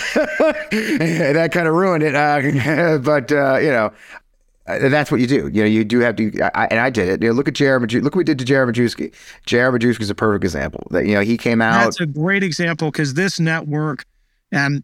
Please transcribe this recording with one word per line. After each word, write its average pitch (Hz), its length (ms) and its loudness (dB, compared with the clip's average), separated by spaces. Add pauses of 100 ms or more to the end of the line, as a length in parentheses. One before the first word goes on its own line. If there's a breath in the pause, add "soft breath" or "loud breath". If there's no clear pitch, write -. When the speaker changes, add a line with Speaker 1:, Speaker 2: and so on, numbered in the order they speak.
(140)
Speaker 1:
<laughs> 311 580 0
and 165 640 0
that 165 160 2
kinda 165 200 0
ruined 175 300 2
it. 151 120 0
Uh, 147 840 0
<laughs> 131 40 -8
but, 147 300 0
uh, 139 260 2
you 151 120 2
know, 110 220 0 (760 loud breath)
uh, - 240 0
that's 147 200 0
what 127 100 2
you 127 60 2
do. 120 260 0
You 104 100 2
know, 107 60 4
you 110 160 4
do 117 160 0
have 120 160 0
to, 107 140 0 (120)
I, - 120 0
I, 107 120 0
and 113 140 0
I 131 100 0
did 104 180 0
it. 95 140 0
You 113 80 2
know, 113 40 2
look 135 140 0
at 139 60 -2
J 143 140 2
R 131 120 2
Maju-, 117 220 0
look 143 120 0
what 190 40 0
we 175 60 2
did 147 160 0
to 131 40 -6
J 139 120 2
R 135 100 2
Majewski. 117 460 -2 (340 loud breath)
J 120 140 2
R 127 120 2
Majewski's 117 380 0
a 101 40 -2
perfect 104 300 0
example. 76 460 -4
That, - 160 0
you 104 80 2
know, 101 60 2
he 113 160 0
came 117 260 0
out. 113 220 2
Speaker 2:
That's 113 160 -2
a 175 60 -2
great 165 360 -2
example, 170 500 -4
'cause 143 220 -4
this 180 260 -2
network, 151 640 -4 (480)
and 143 320 0